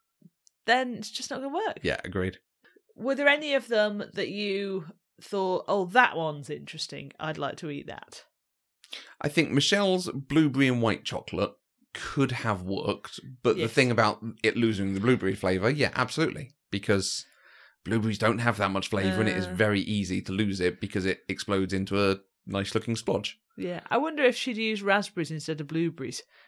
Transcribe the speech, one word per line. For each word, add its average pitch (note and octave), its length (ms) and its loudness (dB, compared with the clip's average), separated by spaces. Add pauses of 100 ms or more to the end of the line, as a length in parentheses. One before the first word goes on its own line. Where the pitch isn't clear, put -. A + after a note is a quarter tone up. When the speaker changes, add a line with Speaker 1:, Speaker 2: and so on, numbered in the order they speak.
(680)
Speaker 1:
Then B3 260 2
it's - 160 -10
just - 200 -10
not C4 100 -8
gonna C#4 120 -8
work. G#4 280 -4
Speaker 2:
Yeah, - 240 -2
agreed. F#2 320 -4 (580)
Speaker 1:
Were C4 200 -2
there C#4+ 120 2
any D4 280 2
of B3 120 -2
them G#3 360 0 (100)
that F#3 160 -4
you G3 560 -4 (360)
thought, F#3+ 460 -2
"Oh, G3 200 2
that A#3 280 4
one's D3+ 340 -4
interesting. C#3+ 680 -10
I'd D#3 180 -6
like C#3+ 200 -6
to D#3+ 120 -8
eat C#3+ 180 -10
that"? - 360 -16 (1000)
Speaker 2:
I D3 80 -2
think D#3 220 2
Michelle's F#3 640 4
blueberry C#3 540 4
and B2 140 2
white A2 240 2
chocolate - 460 -4 (420)
could C3+ 380 0
have A2 300 -2
worked, - 580 -4 (240)
but - 120 4
the E3+ 80 0
Speaker 1:
Yes. A#2+ 100 -2
Speaker 2:
thing B2+ 180 4
about G#2+ 320 2 (200)
it A2 120 4
losing G2+ 380 2
the G2 60 -2
blueberry G2 360 2
flavour, F#2 340 2
yeah, C#3 260 2
absolutely, - 560 -2 (200)
because G2 540 0 (580)
blueberries A2 360 0
don't A2 200 4
have A#2 180 0
that G2 140 0
much G2 180 -2
flavour G2 320 2
and A2 80 4
it F2+ 80 0
is F#2 100 -2
Speaker 1:
Uh. F#2 60 -8
Speaker 2:
very G#2 280 4
easy G2 400 -2
to - 100 -8
lose G2 280 0
it F2+ 200 0
because G2+ 260 -2
it - 220 0
explodes F#2+ 460 -2
into F#2+ 260 0
a G2 200 4 (260)
nice-looking G#2 500 -2
splodge. - 380 -2 (240)
Speaker 1:
Yeah, F3+ 320 -8
I A3+ 80 2
wonder D4+ 260 0
if B3 120 6
she'd A3+ 220 -6
used A3 240 -2
raspberries G3 500 0
instead D#3 300 -6
of C#3+ 60 -8
blueberries, D#3+ 560 -4 (240)